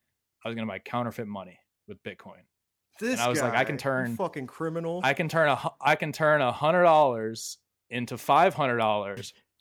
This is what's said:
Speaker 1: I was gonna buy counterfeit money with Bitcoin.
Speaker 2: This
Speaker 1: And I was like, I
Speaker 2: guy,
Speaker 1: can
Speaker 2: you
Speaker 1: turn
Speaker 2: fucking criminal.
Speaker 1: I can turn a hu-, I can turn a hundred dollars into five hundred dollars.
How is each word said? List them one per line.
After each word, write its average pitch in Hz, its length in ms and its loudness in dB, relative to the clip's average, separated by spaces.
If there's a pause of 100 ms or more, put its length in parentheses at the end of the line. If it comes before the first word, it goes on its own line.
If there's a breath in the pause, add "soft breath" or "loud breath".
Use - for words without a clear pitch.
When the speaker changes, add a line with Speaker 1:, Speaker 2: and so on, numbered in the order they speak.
(440)
Speaker 1:
I 113 60 -8
was 113 60 -8
gonna 113 120 -6
buy 98 120 -8
counterfeit 120 480 -6
money 95 320 -14 (280)
with 98 160 -18
Bitcoin. 92 380 -16 (580)
Speaker 2:
This 233 140 -4
Speaker 1:
And 220 80 -2
I 120 80 2
was 123 120 0
like, 120 120 0
I - 60 0
Speaker 2:
guy, 135 60 4
Speaker 1:
can 143 100 -4
Speaker 2:
you 131 40 -8
Speaker 1:
turn 127 380 -2
Speaker 2:
fucking 156 300 -6
criminal. 165 540 -6
Speaker 1:
I 143 120 2
can 160 160 -2
turn 156 180 2
a 135 80 4
hu-, 151 140 -6 (100)
I 147 160 2
can 156 160 -4
turn 151 300 2
a 120 100 2
hundred 160 320 2
dollars 123 720 2 (320)
into 120 280 -6
five 160 360 4
hundred 127 260 0
dollars. 104 540 -2 (280 soft breath)